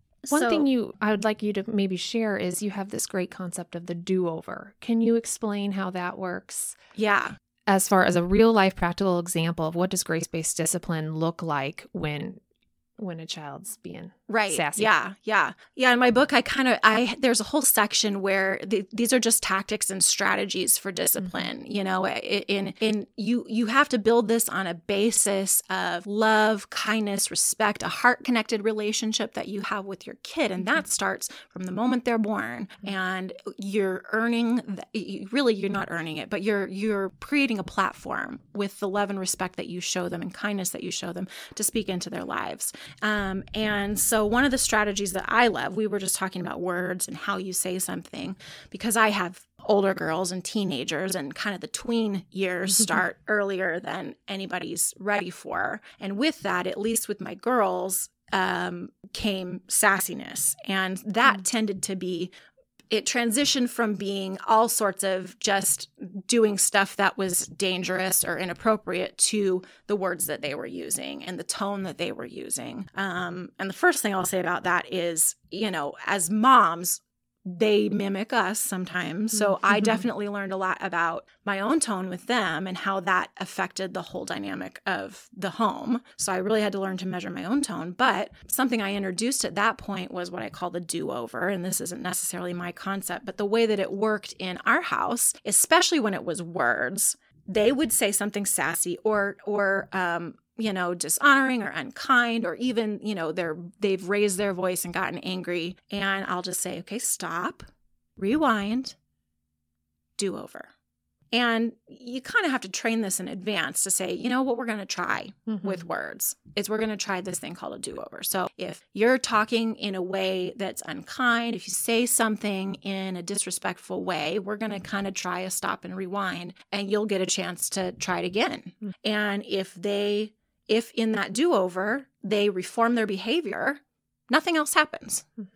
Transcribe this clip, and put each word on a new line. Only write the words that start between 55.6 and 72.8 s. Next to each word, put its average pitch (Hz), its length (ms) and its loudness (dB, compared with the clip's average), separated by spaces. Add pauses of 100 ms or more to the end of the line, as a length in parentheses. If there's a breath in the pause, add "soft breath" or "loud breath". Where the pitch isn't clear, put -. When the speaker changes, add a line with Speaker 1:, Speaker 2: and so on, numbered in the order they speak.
Speaker 2:
And 196 180 -6
with 302 240 2
that, 180 240 0
at - 140 -4
least 220 280 0
with 208 140 -6
my - 140 -10
girls, 190 760 0 (240)
um, 180 560 0 (240)
came 185 540 -4
sassiness. - 880 2 (100)
And 190 400 0
that 214 340 4
Speaker 1:
Mm. 185 40 -12
Speaker 2:
tended 208 400 0
to 196 120 -2
be, 180 360 -4 (580 loud breath)
it 214 160 2
transitioned 247 640 2
from 214 260 0
being 190 420 -4 (100)
all 226 220 6
sorts 202 340 0
of 190 360 -2
just 196 500 0 (360)
doing 214 320 6
stuff - 380 2
that 196 220 2
was 185 300 0
dangerous 185 760 0
or 170 140 -4
inappropriate 185 800 -2
to 190 440 2 (260 loud breath)
the 208 100 0
words 180 300 -2
that 143 140 -4
they 143 140 -2
were - 100 -8
using - 600 -6
and 180 120 -8
the 175 60 -6
tone 196 400 -4
that 180 140 -6
they 175 160 -4
were - 120 -10
using. - 720 -8